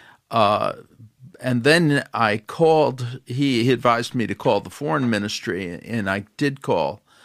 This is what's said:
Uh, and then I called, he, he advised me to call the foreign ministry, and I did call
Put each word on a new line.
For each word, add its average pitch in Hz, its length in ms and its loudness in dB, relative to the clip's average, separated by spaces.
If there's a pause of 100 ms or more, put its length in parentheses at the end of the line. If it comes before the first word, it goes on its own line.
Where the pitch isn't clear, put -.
(300)
Uh, 104 440 2 (640)
and 123 240 -2
then 147 400 4 (100)
I 110 240 2
called, 127 880 0
he, 127 380 0
he 131 80 2
advised 120 420 0
me 117 140 -2
to 98 80 -4
call 104 260 0
the 90 80 -14
foreign 143 400 -2
ministry, 98 760 -4
and 107 240 -4
I 101 180 -4 (120)
did 143 240 -2
call 87 400 -2 (240)